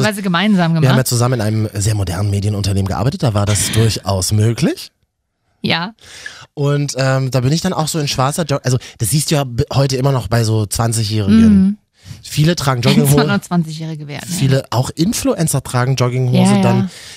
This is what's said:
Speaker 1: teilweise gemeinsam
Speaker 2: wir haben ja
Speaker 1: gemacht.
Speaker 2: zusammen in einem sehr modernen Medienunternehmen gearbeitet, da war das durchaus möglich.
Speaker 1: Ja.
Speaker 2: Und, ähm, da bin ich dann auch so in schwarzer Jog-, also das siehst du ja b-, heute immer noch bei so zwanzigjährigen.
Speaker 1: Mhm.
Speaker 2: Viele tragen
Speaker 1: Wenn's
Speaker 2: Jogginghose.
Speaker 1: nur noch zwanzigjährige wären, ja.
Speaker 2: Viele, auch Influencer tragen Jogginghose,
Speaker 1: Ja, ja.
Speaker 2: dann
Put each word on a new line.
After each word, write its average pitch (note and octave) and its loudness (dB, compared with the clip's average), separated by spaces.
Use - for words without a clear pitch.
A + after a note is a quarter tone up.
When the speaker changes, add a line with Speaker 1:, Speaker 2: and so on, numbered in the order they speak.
Speaker 1:
teilweise G#3 -2
gemeinsam F3+ 2
Speaker 2:
wir E3 2
haben D#3 2
ja C3 4
Speaker 1:
gemacht. B2+ 2
Speaker 2:
zusammen B2 0
in A2+ -2
einem A2 0
sehr G#2 -2
modernen G2 -2
Medienunternehmen G2 0
gearbeitet, A2 -2
da A#2 0
war G2+ 0
das G#2 -2
durchaus G2 0
möglich. A#2 0
Speaker 1:
Ja. F3 -2
Speaker 2:
Und, C#3+ -2
ähm, C3 0
da C3 0
bin C3 2
ich E3 0
dann F#3 -2
auch D3+ -2
so E3 -4
in C#3+ -2
schwarzer C#3+ -2
Jog-, C#3 -2
also C3 2
das A2 -4
siehst D3+ -2
du E3 2
ja C#3+ 0
b-, B2 -2
heute C3+ 0
immer C#3 2
noch A2 -2
bei A#2 2
so A2 0
zwanzigjährigen. A#2 4
Speaker 1:
Mhm. G3+ 0
Speaker 2:
Viele D#3 2
tragen C3 0
Speaker 1:
Wenn's C#3 4
Speaker 2:
Jogginghose. D3 4
Speaker 1:
nur G3+ 0
noch - -4
zwanzigjährige D#3+ -4
wären, C#3+ -12
ja. F3 -8
Speaker 2:
Viele, C3 0
auch A#2+ -2
Influencer E3+ -2
tragen B2+ -2
Jogginghose, B2+ 2
Speaker 1:
Ja, G3+ 4
ja. G3 2
Speaker 2:
dann - 2